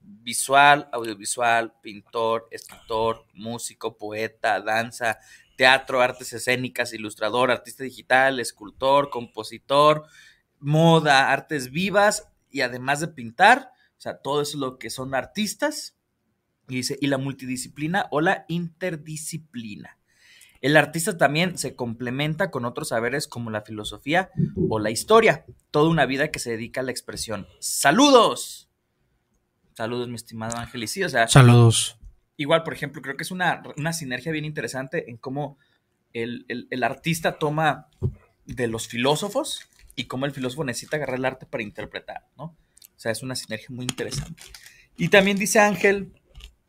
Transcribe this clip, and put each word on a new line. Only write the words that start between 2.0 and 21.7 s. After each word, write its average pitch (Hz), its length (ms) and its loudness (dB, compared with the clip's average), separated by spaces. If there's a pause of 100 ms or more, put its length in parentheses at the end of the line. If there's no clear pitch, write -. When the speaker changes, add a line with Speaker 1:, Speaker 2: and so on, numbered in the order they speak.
Speaker 1:
escritor, - 840 -6
músico, 113 640 -10
poeta, 107 640 -4
danza, 113 560 -4 (400)
teatro, 131 420 4
artes 123 320 0
escénicas, 123 640 -4
ilustrador, 110 560 -2
artista 113 340 -6
digital, 127 560 0
escultor, 135 680 0
compositor, 135 960 0 (520)
moda, 151 720 4
artes 135 380 -4
vivas 196 600 0 (200)
y 135 120 -4
además 127 380 -2
de 165 80 -4
pintar, 175 640 4 (260)
o - 20 -20
sea, - 180 -10
todo 143 220 -2
eso 147 120 -4
es 147 80 -8
lo 131 180 -6
que 110 100 -12
son 131 260 -8
artistas. 214 840 -6 (720)
Y 127 100 -8
dice, 127 220 -4
y 143 100 0
la 139 100 0
multidisciplina 135 920 -6
o 147 120 0
la 185 260 0
interdisciplina. 156 1500 -10 (640)
El 143 140 4
artista 165 400 0
también 165 420 0
se - 180 -8